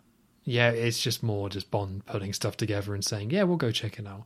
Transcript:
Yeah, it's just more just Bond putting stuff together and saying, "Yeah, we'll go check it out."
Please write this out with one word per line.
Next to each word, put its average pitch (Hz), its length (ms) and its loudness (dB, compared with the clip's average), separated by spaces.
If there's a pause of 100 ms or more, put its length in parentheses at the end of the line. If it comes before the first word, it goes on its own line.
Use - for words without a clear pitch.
(440)
Yeah, 120 260 6
it's 117 320 0
just - 200 0
more 101 280 0
just 95 200 -8
Bond 101 360 -2
putting 98 260 -4
stuff - 240 -2
together 101 380 0
and 98 100 -4
saying, 107 280 -2
"Yeah, 202 100 4
we'll 175 160 4
go 127 140 2
check - 260 -2
it 104 80 -10
out." 98 200 -12